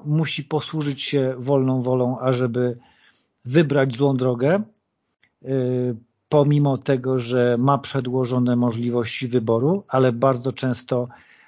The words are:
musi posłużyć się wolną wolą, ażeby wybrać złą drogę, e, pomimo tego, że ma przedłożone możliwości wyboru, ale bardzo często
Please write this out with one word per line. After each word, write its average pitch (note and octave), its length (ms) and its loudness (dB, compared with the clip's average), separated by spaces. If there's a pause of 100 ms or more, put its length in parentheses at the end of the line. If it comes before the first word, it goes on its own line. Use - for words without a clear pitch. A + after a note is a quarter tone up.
musi D3+ 400 -2
posłużyć C#3+ 580 -4
się C3 360 0
wolną C3 440 0
wolą, B2+ 360 0
ażeby B2 600 0 (680)
wybrać C3+ 520 2
złą C#3 200 2
drogę, B2+ 460 0 (840)
e, - 40 -10 (800)
pomimo D3 500 4
tego, C3 400 -2
że A#2+ 400 2
ma C3 200 2
przedłożone B2+ 800 -2
możliwości A#2+ 720 -2
wyboru, A#2+ 600 0
ale C3 240 2
bardzo B2 400 0
często B2 560 -4 (400)